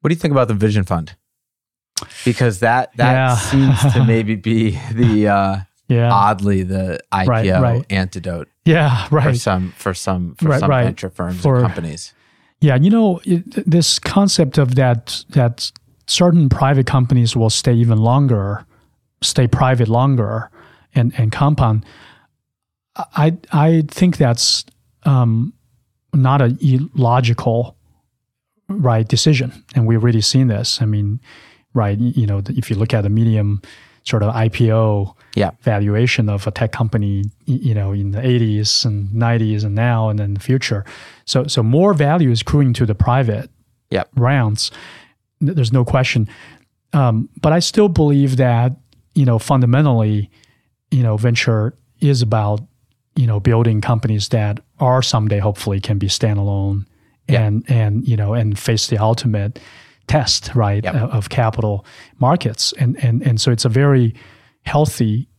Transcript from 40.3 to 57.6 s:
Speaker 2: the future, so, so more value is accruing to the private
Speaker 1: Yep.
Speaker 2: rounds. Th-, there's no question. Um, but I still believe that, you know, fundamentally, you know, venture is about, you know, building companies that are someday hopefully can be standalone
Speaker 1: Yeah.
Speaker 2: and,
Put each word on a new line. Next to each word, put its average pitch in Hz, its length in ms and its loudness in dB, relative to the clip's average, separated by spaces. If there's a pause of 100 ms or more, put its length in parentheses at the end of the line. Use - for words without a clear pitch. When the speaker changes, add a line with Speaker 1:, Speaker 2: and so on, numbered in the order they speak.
Speaker 2:
the 98 60 -6
future, 123 440 -2 (400)
so, 131 220 -2
so 131 160 -2
more 165 320 2
value 147 360 2
is 117 100 0
accruing 139 340 2
to 123 100 0
the 107 120 -2
private 123 520 0 (420)
Speaker 1:
Yep. - 260 -2
Speaker 2:
rounds. 120 560 0 (680)
Th-, 160 140 -2
there's 120 180 0
no 123 120 0
question. 123 440 0 (640)
Um, 120 360 0 (120)
but 151 120 2
I 170 80 2
still 208 280 2
believe 143 500 2
that, 123 380 2 (380)
you 143 100 2
know, 117 140 2
fundamentally, 120 920 2 (600)
you 127 120 0
know, 110 140 0
venture 117 580 0 (260)
is 135 220 2
about, 107 380 0 (540)
you 127 120 0
know, 107 120 0
building 113 420 2
companies 110 500 -2
that 104 300 -2 (200)
are 127 220 2
someday 107 360 0
hopefully 101 420 -2
can 104 180 -4
be 98 100 -2
standalone 101 800 -2 (460)
Speaker 1:
Yeah. 117 140 2
Speaker 2:
and, 107 240 -2